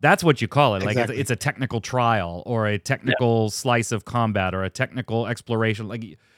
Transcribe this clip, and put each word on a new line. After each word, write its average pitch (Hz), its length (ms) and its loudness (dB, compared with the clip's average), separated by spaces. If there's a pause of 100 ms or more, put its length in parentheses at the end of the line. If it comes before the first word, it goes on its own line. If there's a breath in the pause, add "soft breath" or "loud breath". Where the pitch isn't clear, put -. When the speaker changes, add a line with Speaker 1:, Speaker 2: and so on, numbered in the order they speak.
Speaker 1:
That's 175 240 4
what 156 180 4
you 107 60 0
call 135 260 4
it. 95 80 0
Like, 107 140 0
Speaker 2:
Exactly. 117 180 0
Speaker 1:
it's, 123 80 -4
it's 131 80 -4
a 120 60 0
technical - 440 -4
trial 104 640 0
or 113 220 0
a 104 100 0
technical 117 680 2
Speaker 3:
Yeah. 107 60 0
Speaker 1:
slice 120 420 0
of 107 120 -4
combat 104 480 0
or 95 120 -4
a 92 60 -4
technical 113 580 -4
exploration. 110 580 -2
Like, 110 160 -10
y-, 92 140 -16 (220)